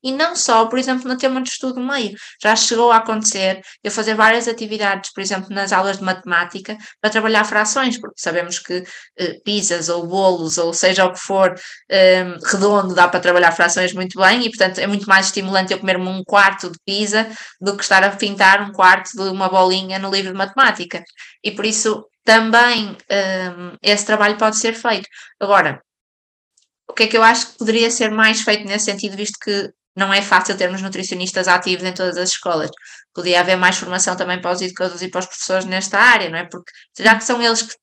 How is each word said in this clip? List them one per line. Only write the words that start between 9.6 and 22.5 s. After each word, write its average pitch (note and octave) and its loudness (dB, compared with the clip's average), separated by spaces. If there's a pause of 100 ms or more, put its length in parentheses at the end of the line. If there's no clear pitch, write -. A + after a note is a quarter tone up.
ou E3+ -4
bolos F3 0
ou E3+ 0
seja F#3 2
o F3+ -2
que - -12
for, F#3+ 2 (360)
eh, F#3 6 (200)
redondo G3 0
dá F3+ 6
para F3+ 0
trabalhar F3 4
frações F3+ 0
muito F#3 -8
bem G#3+ 4
e, A3+ -2
portanto, F#3 0
é - -2
muito G3+ -4
mais F#3+ 4
estimulante F#3+ -2
eu F#3+ -4
comer-me F#3 -2
um F#3 -6
quarto G3 2
de E3 -18
pizza G#3 -2 (340)
do G3 -2
que G3+ -8
estar F#3+ 4
a G3+ 2
pintar G3 2
um G3+ -8
quarto F#3+ 4
de F#3+ -8
uma F#3+ -2
bolinha F#3+ 2
no F#3+ -6
livro F#3+ -2
de F#3+ -8
matemática. G3 0 (400)
E G#3+ -6
por G#3 -8
isso G#3+ -2 (200)
também, A3+ 4 (680)